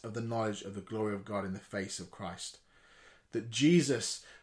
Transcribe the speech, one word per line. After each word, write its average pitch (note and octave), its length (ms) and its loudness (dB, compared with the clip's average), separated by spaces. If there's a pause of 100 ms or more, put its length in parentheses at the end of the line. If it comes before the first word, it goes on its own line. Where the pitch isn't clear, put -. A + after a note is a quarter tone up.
of G#2+ 100 -8
the A2+ 80 -4
knowledge A2+ 420 -2
of G2 120 -10
the G2+ 60 -6
glory G#2+ 320 -2
of G2 100 -4
God G2+ 220 -4
in F#2 80 -4
the F#2 60 -8
face G2+ 400 -6
of F2 120 -12
Christ." - 460 -10 (720)
That A#2 200 -4
Jesus, C3+ 720 4 (200)